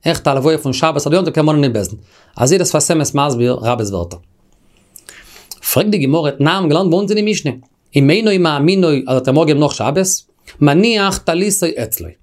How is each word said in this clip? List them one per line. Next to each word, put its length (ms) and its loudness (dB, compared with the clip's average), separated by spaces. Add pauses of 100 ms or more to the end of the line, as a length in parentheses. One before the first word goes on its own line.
עכט 220 0
על 100 2
וואו 200 2
פון 160 -4
שבת 340 -2
אדער 120 2
יום 100 -2
קומען 160 0
מאנען 180 2
אין 100 0
בית 160 -4
דין. 100 -14 (380)
אז 120 2
זיי 80 2
דאס 140 0
פארסעמען 420 0
מסביר 480 0
רביס 280 -2
ווערטער. 300 -8 (1500)
פרעגט 160 0
די 80 0
גמרא, 420 0
נאמען 300 0
געלערנט 200 0
ביי 100 2
אונז 120 -2
אין 140 0
דער 60 0
משנה. 200 -4 (440)
אם 140 4
אינו 300 2
מאמינוי, 680 2
אז 140 0
דער 140 0
מרגיל 220 2
נאך 180 0
שבת, 320 -2 (540)
מניח 560 2
תליתו 480 -2 (180)
אצלו. 240 -10 (160)